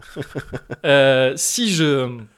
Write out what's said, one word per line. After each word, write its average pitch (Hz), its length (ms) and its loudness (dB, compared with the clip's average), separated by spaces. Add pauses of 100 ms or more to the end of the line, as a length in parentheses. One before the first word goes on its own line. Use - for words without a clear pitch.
(160)
<laughs> - 680 -12
Euh, 135 520 4
si 233 360 -2
je, 143 360 0 (300)